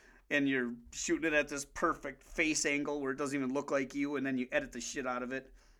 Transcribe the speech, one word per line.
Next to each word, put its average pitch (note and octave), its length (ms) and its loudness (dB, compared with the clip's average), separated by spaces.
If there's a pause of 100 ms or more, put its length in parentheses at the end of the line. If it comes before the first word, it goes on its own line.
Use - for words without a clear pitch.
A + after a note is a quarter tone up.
(300)
and C#3+ 180 4
you're B2 280 2 (160)
shooting D#3+ 420 0
it - 20 2
at D3 140 6
this C#3 160 -6
perfect D3+ 580 -2
face D#3 420 2
angle D3 360 0
where C3+ 100 -2
it C3 60 -4
doesn't C#3+ 200 0
even C3 160 0
look C#3 160 -2
like C#3 240 0
you, C#3+ 220 -2
and C3+ 100 -2
then C3 120 0
you B2 140 -2
edit C3+ 200 0
the A#2+ 80 -10
shit B2+ 260 -6
out B2 180 -4
of B2 100 -6
it, C3 180 -8 (280)